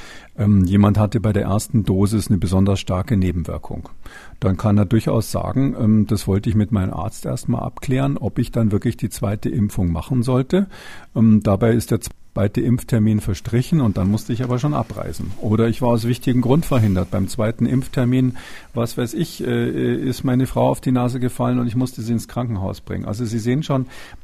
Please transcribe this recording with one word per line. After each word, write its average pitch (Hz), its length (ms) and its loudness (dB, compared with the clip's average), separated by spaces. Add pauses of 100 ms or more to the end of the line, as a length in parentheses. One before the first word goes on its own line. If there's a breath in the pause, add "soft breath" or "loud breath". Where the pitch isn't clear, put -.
(380 loud breath)
ähm, 101 260 6
jemand 98 320 4
hatte 107 240 2
bei 101 140 2
der 101 80 0
ersten 101 420 0
Dosis 101 440 2
eine 104 100 4
besonders 95 420 2
starke 92 380 0
Nebenwirkung. 85 720 -2 (500 loud breath)
Dann 95 160 2
kann 104 220 4
er 104 80 4
durchaus 110 440 2
sagen, 95 480 -2
ähm, 107 280 4
das 101 200 -2
wollte 101 220 0
ich 101 80 2
mit 104 160 2
meinem 95 220 0
Arzt - 320 -8
erstmal 123 360 -4
abklären, 135 540 -2
ob - 220 -4
ich 123 140 -2
dann 110 200 2
wirklich 107 240 0
die 107 140 -4
zweite - 400 -4
Impfung 101 420 0
machen 117 300 -2
sollte. 131 460 2 (460 loud breath)
Ähm, 110 280 6
dabei 107 300 4
ist 117 180 0
der 113 100 2
zweite - 600 -4
Impftermin 110 580 2
verstrichen 120 600 0
und 113 160 2
dann 95 140 2
musste 107 220 -2
ich 113 100 -2
aber 123 160 -2
schon 147 160 0
abreisen. - 560 -6 (100)
Oder 107 280 2
ich 110 140 -2
war 120 80 2
aus 117 140 2
wichtigem 123 380 0
Grund 135 240 2
verhindert. 101 460 2
Beim 95 160 0
zweiten 113 360 -2
Impftermin, 127 720 0 (360 loud breath)
was 117 260 -4
weiß 120 160 -4
ich, 170 320 -4
äh, 120 480 0
ist - 300 -4
meine 127 240 2
Frau 123 200 2
auf 135 120 0
die - 100 -2
Nase 123 300 0
gefallen 123 400 0
und 120 80 -2
ich 110 80 -4
musste 127 260 -2
sie 113 100 -2
ins 110 140 -2
Krankenhaus 98 540 -4
bringen. 95 240 -8
Also 110 200 -6
Sie 117 140 -4
sehen 123 240 0
schon, 131 240 -2 (380 loud breath)